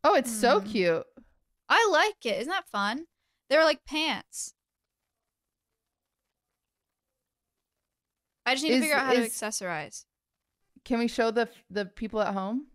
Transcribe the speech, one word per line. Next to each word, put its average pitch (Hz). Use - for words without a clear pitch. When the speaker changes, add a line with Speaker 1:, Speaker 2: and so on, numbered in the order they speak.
Speaker 1:
Oh, 359
it's 254
so 220
Speaker 2:
Hmm. 196
Speaker 1:
cute. 180
Speaker 2:
I 440
like 359
it. 214
Isn't 269
that 381
fun? 220
They're 311
like 311
pants. -
I 247
just 269
need 220
to 247
Speaker 1:
Is, 262
Speaker 2:
figure 294
out 269
how 254
to 247
Speaker 1:
is 220
Speaker 2:
accessorize. 180
Speaker 1:
Can 240
we 233
show 226
the, 226
the 196
people 214
at 196
home? 214